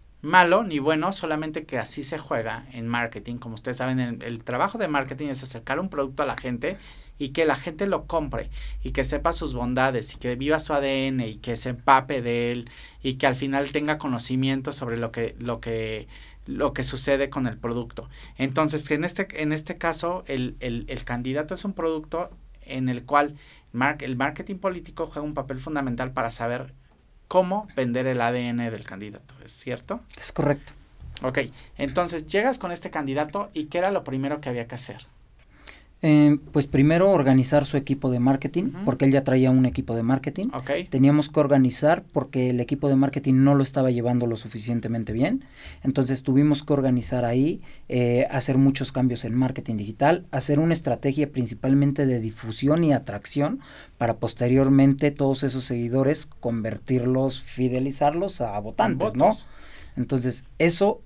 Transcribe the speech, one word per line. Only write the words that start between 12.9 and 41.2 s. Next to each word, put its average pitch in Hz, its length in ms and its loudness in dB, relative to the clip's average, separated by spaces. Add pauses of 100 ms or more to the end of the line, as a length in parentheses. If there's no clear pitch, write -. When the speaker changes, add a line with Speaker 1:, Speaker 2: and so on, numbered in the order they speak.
Speaker 1:
y 135 120 -2
que 131 120 0
al 131 100 2
final 139 360 -2
tenga 151 260 -2
conocimiento 131 720 -2
sobre 117 260 -6
lo 117 140 -4
que, 117 260 -6
lo 117 220 -6
que, 110 480 -6 (380)
lo 139 260 -2
que 139 100 -4
sucede 135 480 0
con 131 160 -4
el 110 100 -4
producto. 117 520 -8 (280)
Entonces, 147 540 0
en 151 140 0
este, 180 380 -4
en 151 100 0
este 156 260 -6
caso, 170 480 -4
el, 127 340 -6
el, 120 280 -6
el 127 160 -10
candidato 131 500 -4
es 180 100 -8
un 202 80 -4
producto 165 580 -4 (320)
en 131 260 -4
el 123 160 -4
cual 147 320 2 (360)
mar-, 139 280 2
el 127 160 -6
marketing 151 400 -4
político 180 500 -6
juega 151 160 -10
un 151 120 -6
papel 131 240 -6
fundamental 131 540 -4
para 117 180 -2
saber 123 420 -6 (540)
cómo 185 480 0
vender 127 320 0
el 127 140 -2
A 117 100 2
D 123 160 -4
N 120 240 -2
del 104 140 -10
candidato, 101 500 -14 (100)
¿es - 60 -18
cierto? - 500 -8 (160)
Speaker 2:
Es - 140 -8
correcto. 143 420 -2 (500)
Speaker 1:
Ok, 131 180 -2 (380)
entonces 156 500 -2
llegas 226 320 0
con 180 100 -8
este 175 200 -8
candidato 151 640 -4
y 151 100 -6
¿qué 151 140 -6
era 185 120 0
lo 196 140 -2
primero 139 360 -4
que 143 80 -10
había 120 200 -6
que 123 80 -10
hacer? - 220 -10 (1000)
Speaker 2:
Eh, 151 380 6 (140)
pues 143 160 2
primero 165 420 6
organizar 139 560 4
su - 100 -2
equipo 139 360 0
de 120 80 0
marketing, 135 460 2
Speaker 1:
Ujú. 202 180 -6
Speaker 2:
porque 139 200 2
él 139 60 8
ya 135 140 4
traía 131 260 4
un 131 160 6
equipo 120 300 -2
de 117 80 -2
marketing. 139 480 0
Speaker 1:
Ok. 131 180 -8 (200)
Speaker 2:
Teníamos 147 380 6